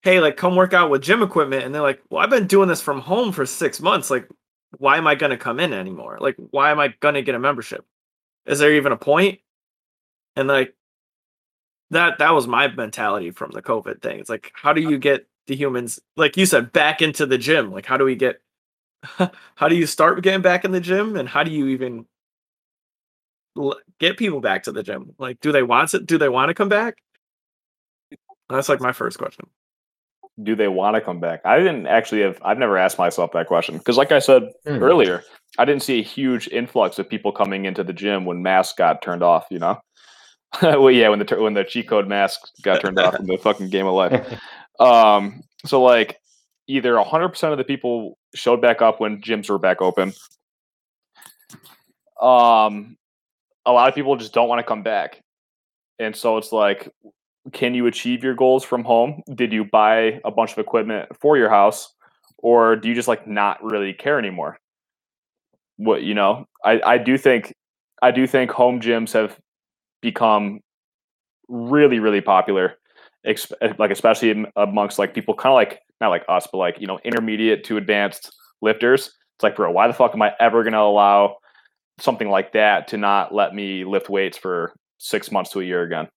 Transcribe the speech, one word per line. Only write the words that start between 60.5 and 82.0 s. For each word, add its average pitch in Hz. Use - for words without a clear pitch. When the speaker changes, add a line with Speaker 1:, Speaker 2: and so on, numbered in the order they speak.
Speaker 2:
of -
equipment 107
for 151
your 110
house? 104
Or 117
do 110
you 120
just, 117
like, 113
not 104
really 104
care 143
anymore? 90
What, 104
you 101
know, 104
I, 110
I 120
do 123
think, 120
I 127
do 131
think 127
home 123
gyms 113
have 110
become 104
really, 123
really 104
popular, 92
ex-, -
like, 107
especially 110
am-, 104
amongst, 101
like, 101
people 107
kinda 135
like, 120
not 113
like 87
us, 90
but, 95
like, 90
you 104
know, 95
intermediate 110
to 110
advanced 101
lifters. 120
It's -
like, 104
"Bro, 87
why 101
the 117
fuck 120
am 110
I 104
ever 117
gonna 110
allow 101
something 110